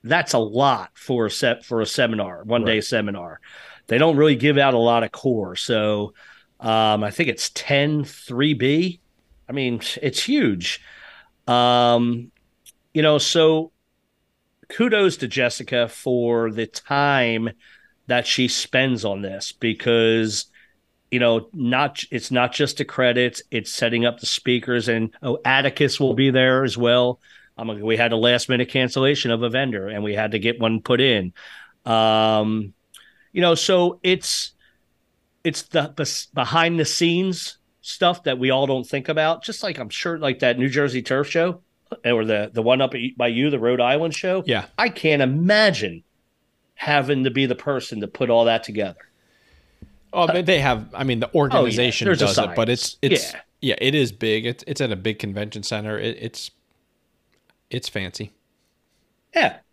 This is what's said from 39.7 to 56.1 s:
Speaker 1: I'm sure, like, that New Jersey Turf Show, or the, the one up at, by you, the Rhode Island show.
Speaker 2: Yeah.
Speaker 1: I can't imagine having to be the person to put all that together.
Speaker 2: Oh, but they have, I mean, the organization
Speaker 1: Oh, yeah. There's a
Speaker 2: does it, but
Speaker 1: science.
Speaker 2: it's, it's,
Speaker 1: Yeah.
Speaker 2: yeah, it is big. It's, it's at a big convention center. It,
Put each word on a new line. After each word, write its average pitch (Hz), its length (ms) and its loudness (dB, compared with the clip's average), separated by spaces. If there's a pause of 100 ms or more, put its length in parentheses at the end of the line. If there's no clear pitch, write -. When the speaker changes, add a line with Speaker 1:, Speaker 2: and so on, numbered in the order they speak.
Speaker 1:
I'm 113 100 -10
sure, 170 280 -6
like, 139 220 -2
that 123 180 2
New 131 120 0
Jersey 127 320 0
Turf 135 280 -2
Show, 175 320 -2 (440)
or 113 200 2
the, 107 280 0
the 117 80 -2
one 123 200 2
up 131 120 0
at, 123 80 -6 (160)
by 123 100 0
you, 123 220 0
the 139 100 -2
Rhode 123 220 0
Island 147 340 0
show. 185 300 -4
Speaker 2:
Yeah. 110 200 -2 (120)
Speaker 1:
I 233 120 0
can't 151 320 2
imagine 151 800 2 (720)
having 139 500 0
to 131 60 0
be 135 140 0
the 123 100 -2
person 123 460 -6
to 101 60 -6
put 120 220 -4
all 117 160 4
that 113 180 2
together. 104 360 -6 (1120)
Speaker 2:
Oh, 175 140 2
but 175 180 0
they 175 140 4
have, 123 360 0
I 131 80 -6
mean, 123 160 0
the 120 140 -4
organization 123 760 2
Speaker 1:
Oh, 196 40 4
yeah. 156 60 4
There's 113 40 0 (100)
a 95 100 0
Speaker 2:
does 95 100 -2
it, - 40 -10
but 113 140 2
Speaker 1:
science. - 320 -4
Speaker 2:
it's, 135 100 2 (120)
it's, - 100 -12
Speaker 1:
Yeah. - 60 -16 (220)
Speaker 2:
yeah, 127 180 0
it 135 160 2
is 127 160 2
big. 110 340 -2
It's, 120 220 -6
it's 151 140 -6
at 123 100 -2
a 101 40 -2
big 104 240 -6
convention 104 440 -8
center. 107 360 -6
It, 113 200 -6